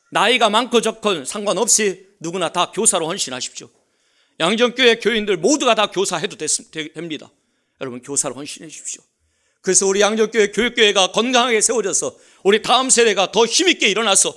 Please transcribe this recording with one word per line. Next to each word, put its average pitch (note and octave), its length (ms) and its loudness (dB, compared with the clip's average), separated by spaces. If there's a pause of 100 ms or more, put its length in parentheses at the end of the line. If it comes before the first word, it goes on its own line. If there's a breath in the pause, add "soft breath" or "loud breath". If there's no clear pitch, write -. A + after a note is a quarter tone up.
(120)
나이가 A3 360 2
많고 A3+ 320 0
적건 G#3 440 -2
상관없이 G3+ 840 -2 (140)
누구나 E3+ 320 -6
다 F3+ 180 -2
교사로 F#3 380 -2
헌신하십시오. B2+ 600 -10 (720)
양정교회 A3+ 600 2
교인들 G#3 380 -2
모두가 A#3+ 360 2
다 G#3 140 0
교사해도 F3+ 480 -4
됐-, - 340 -6
되-, D#3 220 -10
됩니다. D#3+ 400 -12 (480)
여러분, B2+ 200 -10
교사로 C3+ 360 -6
헌신해 D3 320 -16
주십시오. - 340 -16 (580)
그래서 F#3+ 260 2
우리 G3 140 2
양정교회 G#3+ 520 2
교육교회가 G#3 580 2
건강하게 A#3+ 500 0
세워져서 F#3+ 560 -2 (280 soft breath)
우리 G#3+ 180 4
다음 B3+ 280 2
세대가 G3+ 420 2
더 A3+ 120 2
힘있게 D4+ 440 2
일어나서 G3 480 0